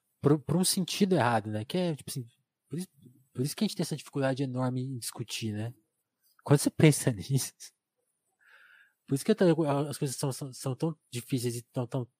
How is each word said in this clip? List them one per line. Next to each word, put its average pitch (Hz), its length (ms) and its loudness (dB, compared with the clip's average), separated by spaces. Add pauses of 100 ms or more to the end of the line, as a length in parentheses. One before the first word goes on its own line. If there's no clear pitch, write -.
(220)
pro, 143 160 6
pro 151 220 0
um 185 60 2
sentido 185 500 0
errado, 113 340 2
né? 107 160 -4
Que - 120 -4
é, 175 180 0
tipo - 140 -12
assim, 120 180 -8 (420)
por 143 80 -8
isso, 180 100 -8 (460)
por - 80 -4
isso 143 140 -2
que - 80 -2
a 208 40 2
gente - 100 -6
tem 180 60 0
essa 156 120 -6
dificuldade 135 480 -2
enorme 127 400 -2
em 131 140 -8
discutir, - 560 -8
né? 113 200 -6 (680)
Quando 143 160 6
você - 100 0
pensa - 400 4
<laughs> 123 40 2
nisso, 123 400 -2 (1500)
por 139 80 -2
isso - 100 -4
que 220 60 4
eu 214 40 4
tô, 165 300 4
as 143 320 -2
coisas 139 200 -4
são, 139 140 -4
são, 131 220 -10
são 131 220 -6
tão 160 200 -4 (140)
difíceis 120 460 -4
e 120 80 -10 (100)
tão, 123 140 -2
tão, 123 200 -4 (120)